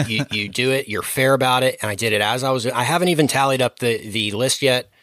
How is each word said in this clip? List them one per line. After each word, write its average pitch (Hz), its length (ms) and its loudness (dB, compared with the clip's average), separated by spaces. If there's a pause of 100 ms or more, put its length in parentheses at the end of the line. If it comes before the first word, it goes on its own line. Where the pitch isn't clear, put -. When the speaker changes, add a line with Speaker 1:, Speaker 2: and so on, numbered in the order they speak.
Speaker 1:
you, 113 180 -2
Speaker 2:
<laughs> - 40 -20
Speaker 1:
you 104 180 -4
do 127 220 0
it. 135 180 -2
You're 101 120 -4
fair 131 320 2
about 127 300 2
it. 127 180 2
And 107 80 -2
I 104 60 -4
did 110 160 -2
it 104 80 2
as 117 240 0
I 135 80 0
was, 123 160 -2
I 123 160 0
haven't 170 240 0
even 156 200 2
tallied 135 340 0
up 123 180 -2
the, 117 300 -2
the 104 220 -2
list 120 300 -2
yet. 127 280 2 (140)